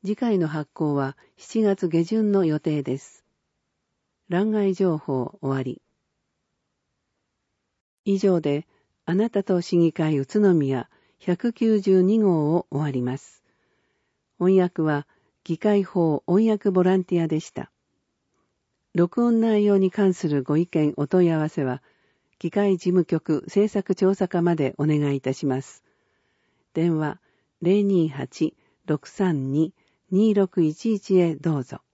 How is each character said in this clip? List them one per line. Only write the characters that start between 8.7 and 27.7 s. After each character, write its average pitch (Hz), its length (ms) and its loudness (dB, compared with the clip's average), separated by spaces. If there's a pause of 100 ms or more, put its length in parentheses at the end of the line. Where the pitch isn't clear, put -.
あ 170 100 -4
な 214 160 0
た 202 140 -2
と 180 160 0
市 175 160 -2
議 165 160 4
会 156 260 -2
宇 135 80 -4
都 208 280 2
宮 135 340 -2 (300)
百 202 340 -4
九 220 260 0
十 190 240 4
二 208 180 4
号 165 340 2
を 175 160 -2
終 143 100 -4
わ 151 100 -2
り 131 120 -4
ま 127 160 -6
す。 - 260 -20 (920)
音 185 180 2
訳 180 260 0
は、 147 240 -2 (380)
議 165 140 -6
会 202 260 2
法 165 420 0
音 208 200 2
訳 208 240 0
ボ 185 120 2
ラ 185 140 4
ン 185 80 0
テ 180 120 -4
ィ 170 60 0
ア 160 60 -2
で 156 120 -2
し - 100 -18
た。 - 200 -12 (1200)
録 175 280 0
音 233 180 2
内 214 240 2
容 202 120 4
に 190 140 2
関 190 240 0
す 170 140 -4
る 143 140 0
ご 147 140 0
意 175 100 2
見、 151 300 0
お 147 100 -2
問 180 200 2
い 165 40 2
合 160 80 0
わ 151 100 -2
せ 151 160 -4
は、 127 180 -6 (560)
議 165 120 -6
会 202 280 0
事 - 60 -14
務 180 200 2
局 156 420 -2
政 208 240 0
策 196 240 -4
調 190 200 0
査 190 120 -4
課 175 140 -2
ま 170 160 2
で 139 220 -2
お 147 80 0
願 147 260 0
い 139 40 -2
い 131 40 -4
た 131 140 -4
し - 120 -10
ま 131 140 -2
す。 - 240 -20 (880)
電 165 260 0
話、 151 220 -6 (420)
零 196 220 2